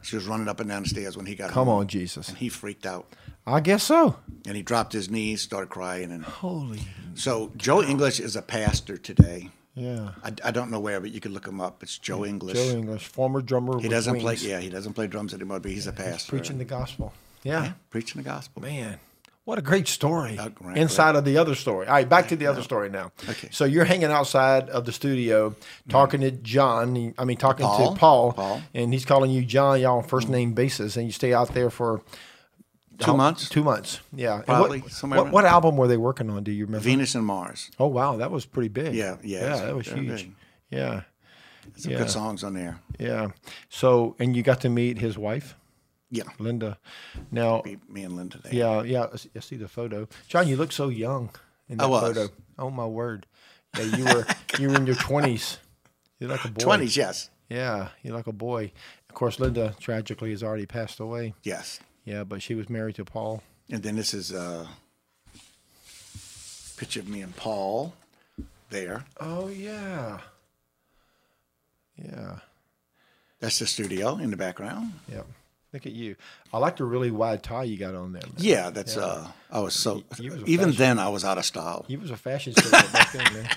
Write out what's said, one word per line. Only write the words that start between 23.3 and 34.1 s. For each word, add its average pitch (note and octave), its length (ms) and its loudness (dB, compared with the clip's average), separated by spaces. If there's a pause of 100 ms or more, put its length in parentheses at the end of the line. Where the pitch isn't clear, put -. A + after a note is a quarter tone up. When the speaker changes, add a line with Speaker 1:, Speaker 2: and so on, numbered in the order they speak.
Speaker 2:
So - 120 2
you're D3+ 220 6
hanging F3+ 260 4
outside C3+ 580 6
of B2 160 -2
the A#2+ 60 -4
studio, A2+ 640 2 (320)
talking C3+ 340 6
to C3+ 100 2
John, A#2+ 840 2
I B2+ 60 -2
mean, B2+ 140 0
talking C3 280 4
Speaker 1:
Paul. A2 280 4
Speaker 2:
to G3 60 -6
Paul, B2 340 8
Speaker 1:
Paul. G2+ 280 -2 (120)
Speaker 2:
and A#2+ 180 0
he's C3 140 0
calling C3+ 260 6
you B2+ 140 2
John, C3+ 340 4
y'all B2+ 200 4
on A2+ 40 -4
first B2+ 240 0
Speaker 1:
Mm. C3 40 0
Speaker 2:
name B2 220 2
basis, A2+ 440 0
and A#2 80 -2
you A2 80 -4
stay B2 200 2
out A#2+ 200 2
there B2 160 2
for A2+ 320 -2 (960)
Speaker 1:
Two D#3+ 120 4
Speaker 2:
how C#3+ 40 8
Speaker 1:
months? C#3+ 320 4
Speaker 2:
Two D3+ 160 2
months, A2+ 360 0 (120)